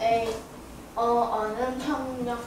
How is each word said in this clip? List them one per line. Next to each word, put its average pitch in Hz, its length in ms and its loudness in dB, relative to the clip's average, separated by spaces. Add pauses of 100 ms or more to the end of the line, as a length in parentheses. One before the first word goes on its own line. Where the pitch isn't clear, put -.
a, 226 360 4 (580)
어, 226 80 2
어는 233 760 2
평력 262 680 -2